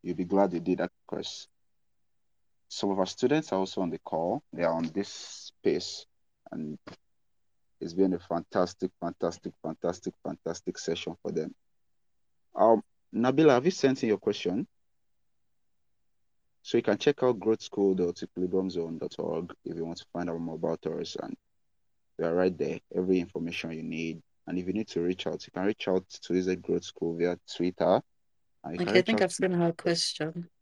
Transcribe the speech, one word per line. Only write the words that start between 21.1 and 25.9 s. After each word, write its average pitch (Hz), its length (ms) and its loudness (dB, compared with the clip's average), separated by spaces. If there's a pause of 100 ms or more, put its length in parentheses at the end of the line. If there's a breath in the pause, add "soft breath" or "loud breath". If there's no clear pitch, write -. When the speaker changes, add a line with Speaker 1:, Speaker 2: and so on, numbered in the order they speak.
Speaker 1:
And - 200 -8 (840)
we 82 80 -2
are 82 80 0
right 90 220 4
there, - 220 -2 (160)
every 92 240 4
information 85 540 -4
you 80 100 -8
need. 80 400 -6 (240)
And 85 120 -4
if 90 80 -4
you 92 60 -2
need 107 160 -2
to - 120 -2
reach 92 260 -2
out, 82 200 -6
you - 60 -20
can 92 120 -4
reach 104 240 0
out 95 200 2